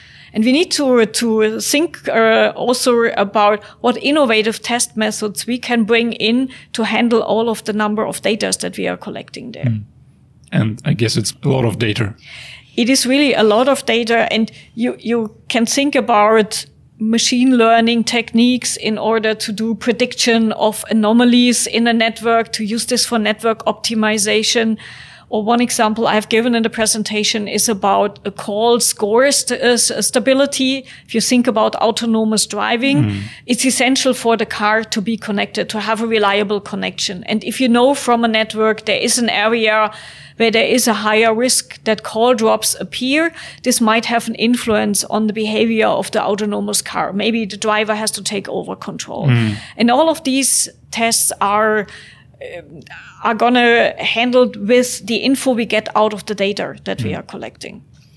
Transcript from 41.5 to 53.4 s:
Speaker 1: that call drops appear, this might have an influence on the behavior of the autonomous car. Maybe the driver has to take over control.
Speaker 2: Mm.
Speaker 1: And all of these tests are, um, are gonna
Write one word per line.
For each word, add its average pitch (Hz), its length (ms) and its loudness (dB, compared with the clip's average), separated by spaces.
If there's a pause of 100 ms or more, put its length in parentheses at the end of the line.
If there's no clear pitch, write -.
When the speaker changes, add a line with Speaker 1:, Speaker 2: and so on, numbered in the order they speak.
Speaker 1:
that 220 180 -2
call 240 320 2
drops 220 440 0
appear, 277 520 -2 (320)
this 247 180 0
might 226 240 2
have 233 220 -2
an 226 80 -6
influence 214 760 0
on 214 180 0
the 208 60 -2
behavior 220 540 0
of 190 240 -2
the 220 100 0
autonomous 208 640 -2
car. 170 300 -6
Maybe 220 320 -2
the 202 120 -10
driver 214 380 0
has 214 160 -4
to 208 100 -8
take 196 280 -6
over 185 260 -8
control. - 520 -8
Speaker 2:
Mm. 113 280 2 (220)
Speaker 1:
And 233 140 2
all 311 180 4
of 311 140 -4
these 262 460 0 (220)
tests 226 480 0
are, 214 480 0 (540)
um, - 400 -16 (420)
are 226 100 0
gonna 233 640 4